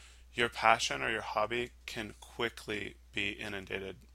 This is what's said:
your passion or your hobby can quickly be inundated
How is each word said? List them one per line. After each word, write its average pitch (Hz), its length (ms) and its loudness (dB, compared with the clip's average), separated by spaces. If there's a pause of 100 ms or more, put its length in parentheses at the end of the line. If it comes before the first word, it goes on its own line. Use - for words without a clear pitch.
(340)
your 120 140 4
passion 117 540 6
or 123 80 0
your 110 120 0
hobby 117 480 -2 (160)
can 107 340 -8
quickly 107 760 -4 (180)
be 101 180 0
inundated 98 680 -6 (180)